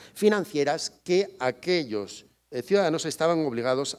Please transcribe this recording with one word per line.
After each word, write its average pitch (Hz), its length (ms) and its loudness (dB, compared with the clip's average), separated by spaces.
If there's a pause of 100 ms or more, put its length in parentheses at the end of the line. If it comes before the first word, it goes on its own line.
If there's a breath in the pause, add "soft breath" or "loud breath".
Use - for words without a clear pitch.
(120)
financieras 160 800 0 (100)
que 185 360 0
aquellos, 127 880 -2 (240)
eh, 123 100 -6
ciudadanos 165 460 0
estaban 160 400 0
obligados 127 520 -2